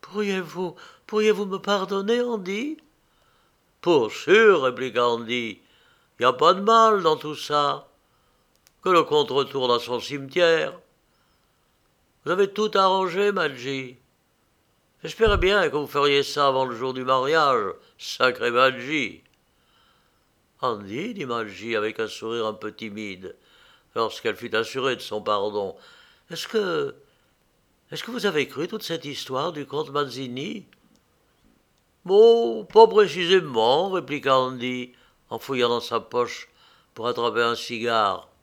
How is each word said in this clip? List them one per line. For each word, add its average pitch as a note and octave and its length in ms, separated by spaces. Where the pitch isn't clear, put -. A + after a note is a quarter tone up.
« - 0
Pourriez-vous, F#3 720
pourriez-vous G#3+ 400
me F#3+ 120
pardonner, G3 640
Andy ? » « A#3 560
Pour C3+ 320
sûr, » G3+ 520
répliqua B2 440
Andy. « A#2 540
Y A#2 40
a B2+ 100
pas D#3 180
de F#3 80
mal A3 420
dans D#3 140
tout D3+ 180
ça. C#3+ 540
Que F#3 80
le E3+ 120
comte D3 280
retourne C3 400
à A#2+ 80
son A#2+ 200
cimetière. D#3 800
Vous D3+ 80
avez G3 160
tout G#3 260
arrangé, F#3+ 580
Maggie. C3+ 640
J'espérais G3+ 360
bien F#3 320
que B2+ 60
vous D3 100
feriez C#3+ 360
ça C#3+ 260
avant C3 180
le A#2+ 100
jour C3 160
du B2+ 120
mariage, C3 680
sacré B2 540
Maggie. » « B2+ 720
Andy », A#2+ 540
dit F#3+ 100
Maggie A2+ 520
avec G#2+ 220
un A2 100
sourire A2+ 360
un G#2+ 80
peu G#2 200
timide, G2+ 600
lorsqu'elle A2 420
fut A#2 180
assurée B2 420
de - 40
son G#2+ 220
pardon, « G#2 520
est-ce E3+ 160
que, E3+ 480
est-ce D3+ 140
que A3+ 60
vous A3+ 160
avez D3+ 200
cru D3+ 220
toute G#3+ 140
cette E3 220
histoire C#3+ 480
du D3 140
comte D3 240
Mazzini ? » « C#3 760
Bon, A3+ 600
pas A3 200
précisément », E3+ 1040
répliqua C3+ 480
Andy, B2+ 540
en A#2 80
fouillant B2 320
dans A#2+ 100
sa A#2 180
poche A#2+ 500
pour A#2 140
attraper A#2+ 340
un A#2 120
cigare. A2+ 720